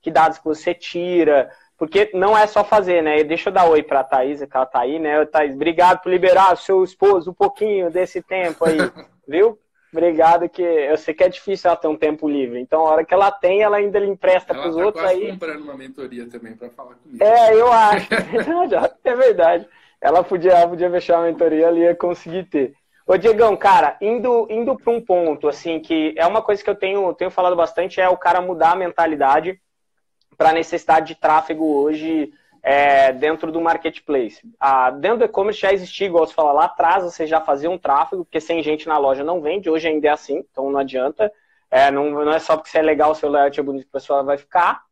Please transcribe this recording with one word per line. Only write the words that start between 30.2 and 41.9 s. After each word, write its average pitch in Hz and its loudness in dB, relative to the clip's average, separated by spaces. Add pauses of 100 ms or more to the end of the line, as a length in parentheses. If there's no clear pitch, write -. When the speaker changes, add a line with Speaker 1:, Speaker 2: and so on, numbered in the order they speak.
Speaker 1:
pra 160 4
necessidade 160 0
de 160 -16
tráfego 156 0
hoje, 151 -2 (300)
é, 139 4
dentro 156 -4
do 165 -4
marketplace. 156 -4 (200)
Ah, 139 2
dentro 175 -2
do 226 2
e-commerce 202 -4
já 196 0
existia, 196 -4
igual 170 0
você 160 -14
fala, 151 0
lá 147 2
atrás 180 0
você 170 -8
já 160 0
fazia 151 -4
um - -6
tráfego, 156 -2
porque - -6
sem 165 -4
gente 151 -4
na 156 -2
loja 139 0
não 170 -4
vende, 165 -6
hoje 160 -2
ainda 151 0
é - 4
assim, 151 -6
então 139 -8
não 139 -2
adianta. 139 -4 (380)
É, 135 4